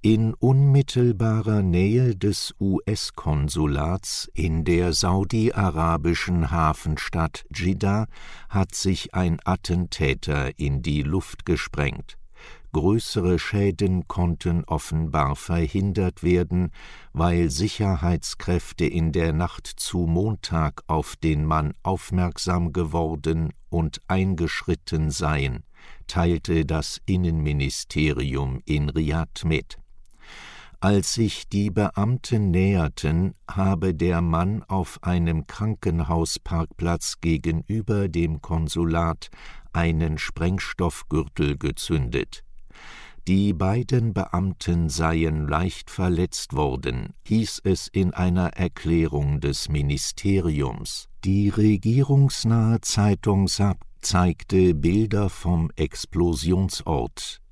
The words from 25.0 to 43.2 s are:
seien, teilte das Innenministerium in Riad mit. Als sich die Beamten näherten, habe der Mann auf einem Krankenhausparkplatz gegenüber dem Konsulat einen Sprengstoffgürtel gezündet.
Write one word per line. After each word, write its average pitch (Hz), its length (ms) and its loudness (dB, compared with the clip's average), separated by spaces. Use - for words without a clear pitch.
seien, 71 520 -2
teilte 85 580 2
das 78 400 -4
Innenministerium 73 1600 0
in 73 240 0
Riad 78 560 -2
mit. - 320 -2
Als 98 340 2
sich 110 340 -2
die 101 220 0
Beamten 104 800 0
näherten, 87 840 2
habe 95 440 0
der 85 280 2
Mann 87 420 0
auf 95 400 -4
einem 85 440 0
Krankenhausparkplatz 82 1700 -2
gegenüber 87 880 0
dem 80 320 -2
Konsulat 82 880 -2
einen 80 460 0
Sprengstoffgürtel 80 1400 -2
gezündet. 69 840 -4